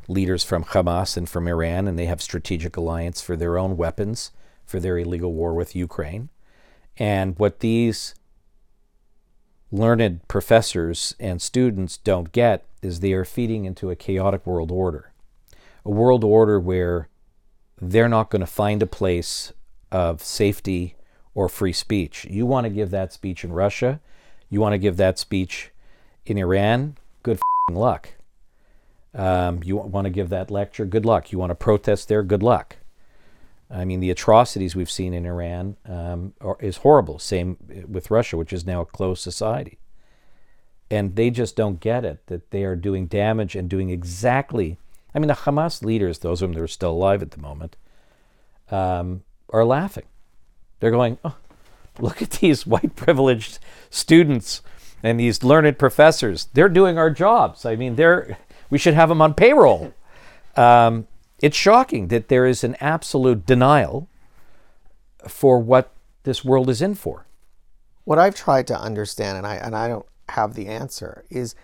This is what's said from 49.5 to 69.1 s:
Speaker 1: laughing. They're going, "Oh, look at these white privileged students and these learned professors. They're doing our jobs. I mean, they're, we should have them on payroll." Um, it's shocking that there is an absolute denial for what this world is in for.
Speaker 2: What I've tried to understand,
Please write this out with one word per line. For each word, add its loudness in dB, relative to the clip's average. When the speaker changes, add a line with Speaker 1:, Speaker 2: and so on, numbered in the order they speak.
Speaker 1:
laughing. -2
They're 2
going, 0
"Oh, -8
look -4
at -6
these 2
white 0
privileged 2
students 4
and 2
these 0
learned 6
professors. 4
They're 6
doing 4
our 4
jobs. 2
I -2
mean, -4
they're, 4
we 2
should 4
have 8
them 2
on 6
payroll." 6
Um, 6
it's 2
shocking 4
that 0
there 6
is 2
an -4
absolute 0
denial 4
for 4
what 4
this -4
world 4
is -2
in 0
for. -10
Speaker 2:
What 2
I've 4
tried 0
to -6
understand, -6